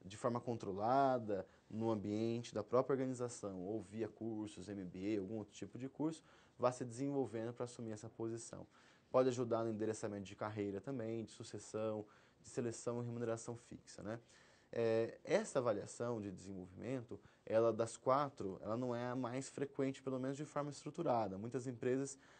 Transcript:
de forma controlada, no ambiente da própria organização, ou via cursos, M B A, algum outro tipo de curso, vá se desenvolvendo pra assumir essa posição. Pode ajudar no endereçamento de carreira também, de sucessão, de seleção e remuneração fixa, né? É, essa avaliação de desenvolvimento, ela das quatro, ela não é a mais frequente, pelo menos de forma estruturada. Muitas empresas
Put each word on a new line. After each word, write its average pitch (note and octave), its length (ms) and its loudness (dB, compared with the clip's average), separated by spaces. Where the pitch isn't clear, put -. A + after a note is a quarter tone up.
de G2 120 -10
forma A#2+ 240 2
controlada, A#2 1080 2
no A2 220 0
ambiente A2 640 0
da G#2 80 0
própria C#3 320 4
organização, A#2+ 680 -2
ou G#2 180 -2
via G#2 260 -4
cursos, G#2+ 640 -6
M G2+ 160 -4
B F#2 320 -2
A, G2+ 40 2
algum G#2 180 -4
outro G#2 160 -8
tipo G2+ 240 -10
de C3 100 -6
curso, D#3+ 340 -4
vá A#2+ 120 6
se B2+ 140 -4
desenvolvendo A#2+ 680 0
pra A#2+ 120 -4
assumir A#2+ 280 -6
essa G#2+ 160 -8
posição. A2+ 580 -6
Pode C3 180 8
ajudar A#2 360 2
no A2+ 60 2
endereçamento G#2+ 540 -2
de G2 120 -12
carreira G2+ 440 -2
também, A2+ 440 -4
de - 80 -12
sucessão, A2 720 -4
de - 80 -20
seleção A#2+ 540 -2
e A#2+ 40 -4
remuneração A#2 500 -2
fixa, - 460 -16
né? A2+ 180 -4
É, A2+ 460 4
essa G#3 380 2
avaliação A#2 600 0
de G2+ 120 -4
desenvolvimento, F#2+ 880 -8
ela A2+ 260 6
das A2+ 240 0
quatro, C3 640 2
ela G#2+ 160 -2
não B2+ 160 0
é A#2+ 140 -2
a B2 80 -2
mais B2+ 340 -2
frequente, C3+ 540 -2
pelo C3 160 -2
menos C3 180 -2
de D3+ 80 -6
forma C#3+ 240 -2
estruturada. B2 720 0
Muitas A#2+ 300 -4
empresas B2+ 500 0